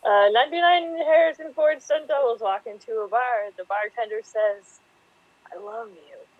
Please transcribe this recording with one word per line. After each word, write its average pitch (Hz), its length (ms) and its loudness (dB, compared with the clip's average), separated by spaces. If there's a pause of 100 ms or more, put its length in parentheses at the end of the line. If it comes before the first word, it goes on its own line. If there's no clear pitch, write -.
Uh, 202 260 6
ninety-nine 339 640 2
Harrison 320 560 2
Ford 302 280 0
stunt 302 280 -4
doubles 262 320 0
walk 202 260 -4
into 214 340 -14
a 208 80 -6
bar. 226 480 -2
The 185 80 -12
bartender 214 580 -6
says, 208 560 -4 (760)
I 175 60 -14
love 214 300 -14
you. 151 500 -20